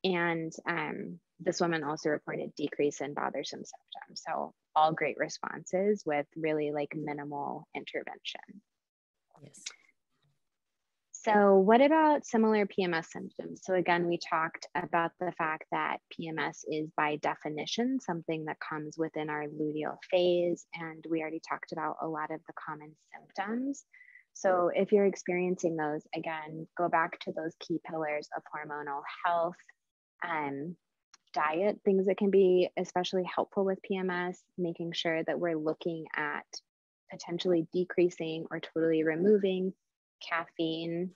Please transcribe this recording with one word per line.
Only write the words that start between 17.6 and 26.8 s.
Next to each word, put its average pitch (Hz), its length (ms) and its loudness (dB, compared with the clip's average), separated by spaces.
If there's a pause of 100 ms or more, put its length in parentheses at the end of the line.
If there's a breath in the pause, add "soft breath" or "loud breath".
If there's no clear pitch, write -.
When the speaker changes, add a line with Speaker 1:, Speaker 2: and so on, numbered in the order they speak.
Speaker 1:
something 160 460 -4
that 151 140 -6
comes 156 380 -8
within 156 320 -4
our 151 180 -4
luteal 151 500 -4 (120)
phase, 175 640 2
and 160 360 -10
we 160 120 0
already 156 200 -6
talked - 320 -8
about 156 280 -4
a 151 60 -4
lot 156 240 -6
of 160 160 -8
the 156 60 -16
common 151 420 -12 (180)
symptoms. 226 720 -6 (480 loud breath)
So 180 400 4
if 196 200 4
you're 202 140 6
experiencing 180 680 0
those, 151 400 -4
again, 160 520 -8 (100)
go 175 100 0